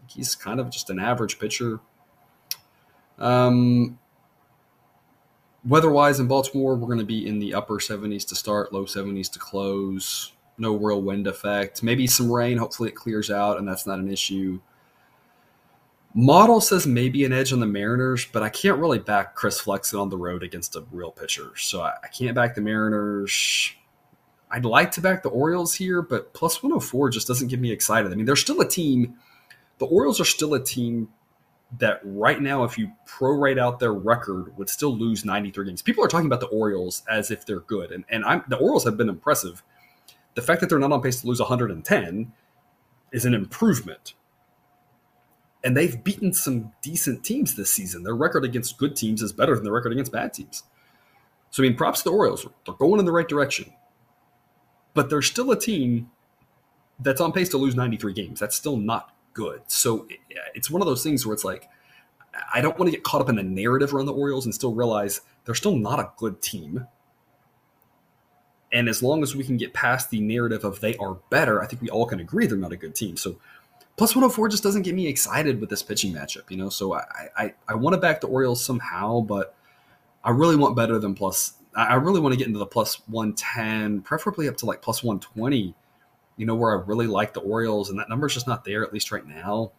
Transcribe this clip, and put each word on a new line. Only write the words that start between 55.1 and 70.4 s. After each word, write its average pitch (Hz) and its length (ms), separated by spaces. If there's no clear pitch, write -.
still 262 300
a - 60
team 123 520
that's 131 180
on 165 140
pace 180 160
to - 80
lose 135 180
ninety-three 113 380
games. 92 280
That's 104 140
still 143 220
not 110 380
good. 78 340
So 113 440
it, - 80
it's - 160
one 180 120
of 185 40
those 127 160
things 139 220
where 110 80
it's 104 120
like, 95 260
I 123 80
don't 156 180
wanna 175 120
get 147 120
caught - 200
up - 80
in 117 60
the 101 60
narrative 120 520
around 135 100
the 143 80
Orioles 135 320
and 110 100
still 120 200
realize 107 480
they're 117 80
still 196 220
not 117 220
a - 200
good 107 240
team. 92 440
And 120 160
as 113 160
long 147 200
as 135 120
we 139 100
can 123 120
get 113 160
past 123 380
the 110 100
narrative 110 420